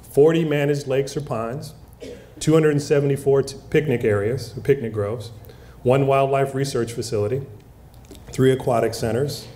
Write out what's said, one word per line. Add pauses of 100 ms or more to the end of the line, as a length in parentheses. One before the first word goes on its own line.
forty
managed
lakes
or
ponds, (680)
two
hundred
seventy-four
t-, (140)
picnic
areas,
or
picnic
groves, (540)
one
wildlife
research
facility, (920)
three
aquatic
centers